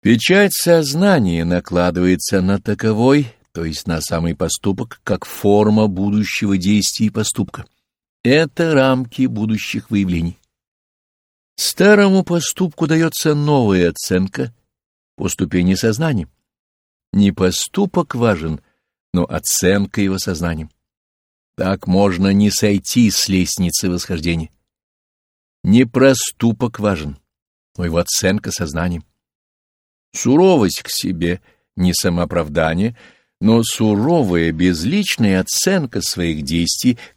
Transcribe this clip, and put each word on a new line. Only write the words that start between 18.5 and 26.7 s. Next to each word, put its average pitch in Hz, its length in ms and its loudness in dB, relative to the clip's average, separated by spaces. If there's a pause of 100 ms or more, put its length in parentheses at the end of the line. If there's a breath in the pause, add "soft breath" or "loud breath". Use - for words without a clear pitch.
но 87 120 0
оценка 95 760 -2
его 95 180 -2
сознанием. 82 500 -6 (840)
Так 95 320 -2
можно 95 440 2
не 101 200 4
сойти 104 580 2
с - 180 -2
лестницы 92 600 -2
восхождения. 85 640 -4 (1120)
Не 117 220 6
проступок 120 960 0